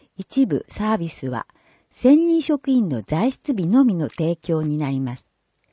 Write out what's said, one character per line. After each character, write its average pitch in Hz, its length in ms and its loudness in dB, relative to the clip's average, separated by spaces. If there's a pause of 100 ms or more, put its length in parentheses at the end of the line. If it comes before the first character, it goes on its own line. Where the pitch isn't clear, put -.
(180)
一 247 300 -2
部 151 200 -4
サ 214 280 -4
ー - 20 -2
ビ 170 100 -6
ス 135 220 -10
は、 123 180 -8 (440)
専 302 360 4
任 330 140 2
職 277 300 -2
員 233 180 2
の 120 120 -2
在 180 300 -2
室 - 220 -6
日 185 140 -2
の 254 180 4
み 208 100 2
の 156 140 -2
提 165 260 -2
供 160 280 -2
に 151 140 -2
な 147 120 -2
り 135 100 -2
ま 131 160 -4
す。 - 140 -20 (440)